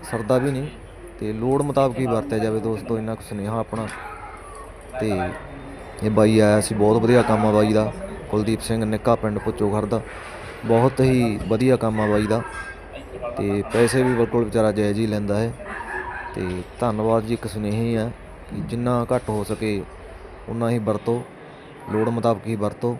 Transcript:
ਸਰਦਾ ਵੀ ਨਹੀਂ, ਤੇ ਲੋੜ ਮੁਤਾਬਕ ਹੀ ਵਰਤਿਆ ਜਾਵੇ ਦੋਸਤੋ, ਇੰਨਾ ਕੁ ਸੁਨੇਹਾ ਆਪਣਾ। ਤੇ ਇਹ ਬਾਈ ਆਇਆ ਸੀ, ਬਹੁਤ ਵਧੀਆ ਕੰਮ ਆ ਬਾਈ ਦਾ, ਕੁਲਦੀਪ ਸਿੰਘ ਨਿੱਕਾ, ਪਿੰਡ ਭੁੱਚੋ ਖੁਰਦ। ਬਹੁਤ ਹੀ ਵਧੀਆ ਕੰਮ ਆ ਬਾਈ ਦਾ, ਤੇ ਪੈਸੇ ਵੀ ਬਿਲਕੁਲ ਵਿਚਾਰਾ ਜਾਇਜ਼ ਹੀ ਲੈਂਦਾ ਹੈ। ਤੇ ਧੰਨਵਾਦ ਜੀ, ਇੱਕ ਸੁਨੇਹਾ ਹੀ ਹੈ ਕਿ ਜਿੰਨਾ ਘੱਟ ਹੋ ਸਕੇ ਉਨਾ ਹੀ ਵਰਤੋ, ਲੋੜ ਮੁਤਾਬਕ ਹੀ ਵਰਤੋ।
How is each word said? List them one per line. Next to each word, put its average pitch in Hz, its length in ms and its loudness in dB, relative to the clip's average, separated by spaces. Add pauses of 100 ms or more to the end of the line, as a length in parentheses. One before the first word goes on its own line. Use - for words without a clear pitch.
(100)
ਸਰਦਾ 117 280 2
ਵੀ 135 120 0
ਨਹੀਂ, 135 180 -4 (520)
ਤੇ 107 120 -4
ਲੋੜ 127 300 2
ਮੁਤਾਬਕ 135 360 2
ਹੀ 131 80 0
ਵਰਤਿਆ 110 320 0
ਜਾਵੇ 110 220 0
ਦੋਸਤੋ, 110 380 -4
ਇੰਨਾ 110 160 -4
ਕੁ 110 80 -14
ਸੁਨੇਹਾ 107 360 -4
ਆਪਣਾ। 110 280 -4 (1120)
ਤੇ 110 100 0 (920)
ਇਹ 107 80 2
ਬਾਈ 107 280 8
ਆਇਆ 107 220 8
ਸੀ, 104 140 -2
ਬਹੁਤ 107 280 6
ਵਧੀਆ 120 200 8
ਕੰਮ 107 240 4
ਆ 107 60 6
ਬਾਈ 107 200 6
ਦਾ, 107 200 4 (380)
ਕੁਲਦੀਪ 107 300 0
ਸਿੰਘ 113 240 -2
ਨਿੱਕਾ, 107 300 2
ਪਿੰਡ 107 240 -2
ਭੁੱਚੋ 107 320 -2
ਖੁਰਦ। 107 300 0 (640)
ਬਹੁਤ 117 360 4
ਹੀ 123 380 4 (100)
ਵਧੀਆ 120 280 4
ਕੰਮ 110 240 0
ਆ 107 60 2
ਬਾਈ 107 200 2
ਦਾ, 110 160 2 (920)
ਤੇ 101 260 0 (100)
ਪੈਸੇ 120 300 4
ਵੀ 127 120 4
ਬਿਲਕੁਲ 117 300 2
ਵਿਚਾਰਾ 107 280 2
ਜਾਇਜ਼ 104 260 0
ਹੀ 113 80 0
ਲੈਂਦਾ 104 320 0
ਹੈ। 117 140 0 (840)
ਤੇ 92 280 -4 (180)
ਧੰਨਵਾਦ 110 440 2
ਜੀ, 113 100 -2
ਇੱਕ 113 120 -6
ਸੁਨੇਹਾ 107 360 -2
ਹੀ 117 140 0
ਹੈ 113 140 -2 (400)
ਕਿ 104 100 -8
ਜਿੰਨਾ 120 440 0 (100)
ਘੱਟ 123 140 -2
ਹੋ 107 160 0
ਸਕੇ 104 380 -2 (680)
ਉਨਾ 117 220 -2
ਹੀ 120 80 2
ਵਰਤੋ, 113 440 -2 (680)
ਲੋੜ 107 180 0
ਮੁਤਾਬਕ 117 380 0
ਹੀ 113 100 -2
ਵਰਤੋ। 104 440 -4